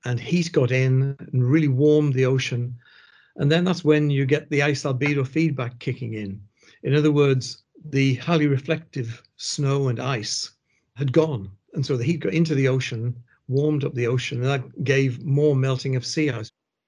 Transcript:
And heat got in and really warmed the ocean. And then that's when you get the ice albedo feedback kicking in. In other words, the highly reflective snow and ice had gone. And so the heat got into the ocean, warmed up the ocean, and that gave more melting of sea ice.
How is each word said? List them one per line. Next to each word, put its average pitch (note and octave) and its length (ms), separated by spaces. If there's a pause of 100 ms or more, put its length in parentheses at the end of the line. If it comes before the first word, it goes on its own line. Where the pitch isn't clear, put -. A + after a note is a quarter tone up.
And B2 160
heat E3+ 320
got B2+ 180
in C3 480
and B2+ 320
really D#3 160
warmed D3 460
the B2+ 120
ocean. B2 500 (600)
And C#3+ 160
then F3 140
that's F3+ 180
when D3+ 260
you C#3 160
get C#3+ 240
the C#3+ 140
ice D3 200
albedo C#3 440
feedback C3+ 520
kicking B2 340
in. G#2 280 (420)
In C#3 120
other D3+ 160
words, C#3 500 (280)
the C3+ 260
highly D#3 320
reflective C#3 760 (160)
snow C#3 520
and A#2 100
ice B2+ 500 (460)
had C3 180
gone. C3 380 (220)
And C#3 120
so C#3 100
the A#2 80
heat D3+ 180
got B2 120
into D#3+ 220
the C3+ 120
ocean, A#2+ 480 (320)
warmed C#3+ 360
up C#3 100
the A#2+ 140
ocean, B2 340
and B2+ 80
that C#3 340
gave C3+ 400
more C#3+ 320
melting C3 400
of B2 80
sea D3+ 280
ice. A2 180 (380)